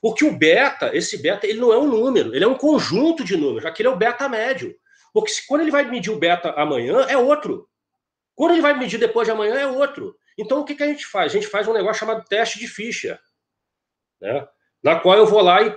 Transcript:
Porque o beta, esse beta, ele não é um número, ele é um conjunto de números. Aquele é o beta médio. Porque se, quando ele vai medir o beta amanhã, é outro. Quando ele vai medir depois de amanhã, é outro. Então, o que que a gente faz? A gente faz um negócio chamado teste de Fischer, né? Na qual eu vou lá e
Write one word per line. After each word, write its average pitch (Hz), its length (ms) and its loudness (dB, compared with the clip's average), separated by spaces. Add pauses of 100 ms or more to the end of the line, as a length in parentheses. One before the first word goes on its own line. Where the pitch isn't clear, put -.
Porque 220 240 0
o 285 100 2
beta, 156 600 2
esse - 260 -4
beta, 196 260 -2
ele 220 120 -4
não 240 140 4
é 220 40 4
um 294 100 2
número, 220 480 0
ele 156 80 0
é 214 40 4
um 262 100 0
conjunto 285 680 0
de 180 120 -4
números. 139 300 -2
Aquele 208 220 -2
é 262 40 2
o 226 60 -4
beta 240 300 -2
médio. 233 480 -6 (380)
Porque - 180 0
se, - 160 -8
quando 294 140 0
ele 311 100 0
vai 277 180 0
medir 220 220 -6
o 196 80 -4
beta 170 320 0
amanhã, 147 560 0
é 277 100 0
outro. 269 500 0 (680)
Quando 311 160 2
ele 339 100 4
vai 285 160 2
medir 226 220 -6
depois 220 280 0
de 220 40 -2
amanhã, 214 240 -2
é 277 100 -2
outro. 269 500 -4 (220)
Então, 220 220 -2
o 294 60 -6
que 285 100 -10
que 285 80 -4
a 294 40 0
gente 294 180 -6
faz? 170 260 -2
A - 40 -4
gente 208 120 -2
faz 208 200 -4
um 226 60 0
negócio 214 260 0
chamado 214 260 -6
teste 220 340 -2
de 226 80 -12
Fischer, 202 500 -10 (1040)
né? 127 240 -6 (380)
Na 165 160 4
qual 185 180 6
eu 214 80 8
vou 208 160 4
lá 180 200 6
e 220 160 0